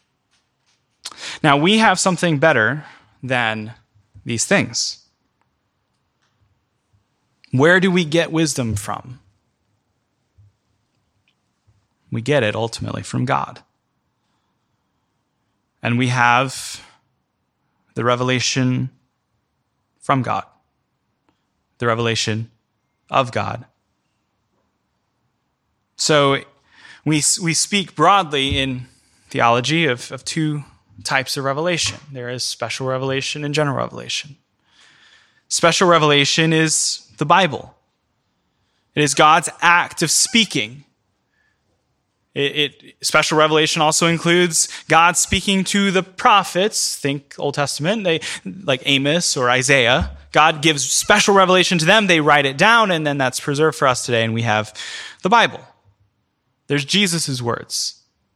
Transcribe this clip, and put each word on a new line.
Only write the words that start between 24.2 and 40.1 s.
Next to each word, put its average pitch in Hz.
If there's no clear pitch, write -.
So 143
we, 151
we 165
speak -
broadly 151
in 131
theology 127
of, 123
of 127
two 151
types 135
of 139
revelation. 151
There 123
is 123
special -
revelation 135
and 147
general 143
revelation. 123
Special 170
revelation 156
is -
the 156
Bible. 170
It 147
is 143
God's 160
act 170
of 160